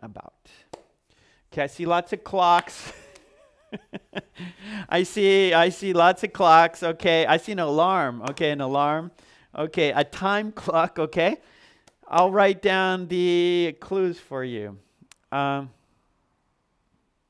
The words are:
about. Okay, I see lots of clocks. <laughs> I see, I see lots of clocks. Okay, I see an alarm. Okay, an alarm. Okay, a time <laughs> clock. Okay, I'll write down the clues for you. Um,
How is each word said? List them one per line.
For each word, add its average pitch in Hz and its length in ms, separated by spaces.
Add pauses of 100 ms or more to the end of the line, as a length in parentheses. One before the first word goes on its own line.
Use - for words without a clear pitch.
about. - 440 (1040)
Okay, 147 100
I 139 40
see 170 180
lots 175 280
of 208 100
clocks. 175 720 (800)
<laughs> - 1160
I 180 140
see, 196 500
I 170 180
see 190 220
lots 175 300
of 214 100
clocks. 165 520
Okay, 165 420
I 156 120
see 214 120
an 196 80
alarm. 156 720
Okay, 151 200
an 143 100
alarm. 147 500 (460)
Okay, 156 340
a 147 140
time 202 480
<laughs> - 100
clock. 165 360
Okay, 165 400 (680)
I'll 180 240
write 196 320
down 185 460
the 175 720
clues 185 400
for 131 240
you. 104 340 (540)
Um, 139 380 (1600)